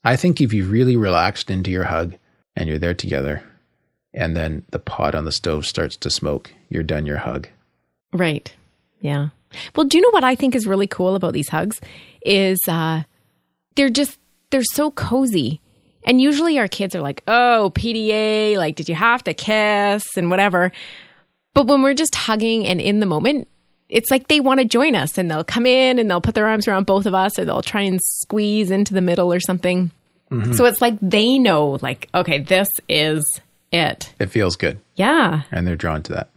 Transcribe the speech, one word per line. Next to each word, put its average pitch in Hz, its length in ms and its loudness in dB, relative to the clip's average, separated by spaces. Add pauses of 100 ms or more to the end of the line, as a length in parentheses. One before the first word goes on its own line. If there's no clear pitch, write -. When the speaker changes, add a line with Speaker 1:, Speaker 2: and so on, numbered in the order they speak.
Speaker 1:
I 123 120 4
think 165 260 0
if 110 120 2
you've 98 180 0
really 123 260 4
relaxed 95 520 0
into 95 220 -4
your 90 140 -2
hug 82 300 -4 (400)
and 80 140 -4
you're 76 100 -4
there 85 140 -2
together, 71 500 -6 (720)
and 82 220 -4
then 80 360 -6
the - 80 -6
pot 73 360 -4
on 78 100 -6
the 78 60 -6
stove 76 340 -4
starts - 320 -6
to - 140 -8
smoke, - 420 -6 (160)
you're 85 140 -6
done 78 220 -4
your 73 120 -6
hug. 64 300 -8 (640)
Speaker 2:
Right. 170 420 -4 (480)
Yeah. 143 280 -2 (460)
Well, 294 120 2
do 311 100 2
you 370 60 6
know 480 80 6
what 349 120 2
I 254 120 2
think 262 200 0
is 220 120 -2
really 196 200 0
cool 185 280 0
about 185 180 -2
these 147 160 -4
hugs 180 320 -4 (420)
is, 190 440 2
uh, 160 360 -2 (720)
they're 277 140 4
just, 269 300 -2 (320)
they're 262 120 2
so 285 280 0
cozy. 196 720 0 (440)
And 254 160 4
usually 294 380 2
our 208 80 0
kids 196 280 -4
are 170 60 -4
like, 143 260 -6
"Oh, 226 480 4
P 226 180 -2
D 220 180 -2
A, 214 460 0
like, 156 180 -2
did 160 140 -8
you 165 60 -2
have 233 280 2
to 175 100 -4
kiss?" 208 680 0 (140)
and 175 120 -2
whatever. 185 420 2 (840)
But 277 140 6
when 277 140 6
we're 277 120 4
just 302 200 -2
hugging 226 540 -2
and 180 140 0
in 202 180 2
the 214 60 2
moment, 190 420 0 (400)
it's - 240 0
like 269 160 0
they 302 140 2
wanna 262 240 4
join 247 300 2
us, 143 220 -2
and 175 140 -2
they'll 160 140 -4
come 233 200 -2
in 254 340 4
and 220 100 0
they'll 175 100 2
put 220 160 0
their 214 120 2
arms 220 200 0
around 196 200 0
both 196 180 2
of 190 80 0
us, 190 260 0
or 175 60 -2
they'll - 160 -2
try 208 220 -4
and 185 200 0
squeeze 208 680 -2
into 202 240 0
the 190 80 0
middle 175 300 2
or 180 80 0
something. 180 520 -2 (380)
Speaker 1:
Mm-hmm. 120 240 -2
Speaker 2:
So 240 120 4
it's 240 160 2
like 233 200 2
they 220 380 2
know, 151 420 2
like, 131 320 -8
"Okay, 170 260 0
this 190 300 0 (200)
is 156 500 0 (320)
it." - 480 -2
Speaker 1:
It - 100 0
feels 95 280 0
good. 90 220 -4 (160)
Speaker 2:
Yeah. 190 480 0 (100)
Speaker 1:
And 87 120 -2
they're 87 120 -2
drawn 78 260 -4
to - 100 -12
that. - 240 -8